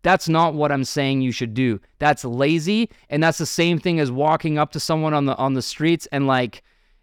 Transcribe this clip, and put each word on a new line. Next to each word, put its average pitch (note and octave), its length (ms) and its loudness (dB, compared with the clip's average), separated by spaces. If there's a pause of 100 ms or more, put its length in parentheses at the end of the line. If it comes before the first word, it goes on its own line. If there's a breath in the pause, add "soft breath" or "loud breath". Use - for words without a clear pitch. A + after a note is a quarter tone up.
That's F3+ 280 2
not D#3+ 240 2
what D3 180 0
I'm C3+ 120 0
saying C3+ 360 -2
you B2+ 120 0
should A2+ 200 -6
do. A#2 260 0 (200)
That's D3 260 0
lazy. D#3 640 0 (220 soft breath)
And D3 120 0
that's D#3+ 160 2
the F3+ 60 -4
same E3+ 340 0
thing E3 220 0
as C3+ 100 0
walking D3+ 460 0
up D3 160 -2
to D3+ 80 -6
someone D#3 320 0
on C#3+ 140 0
the, C3 100 -2
on C3+ 160 0
the C3 80 -2
streets D#3+ 500 -2
and, C#3 160 -2
like, B2+ 360 -2 (400)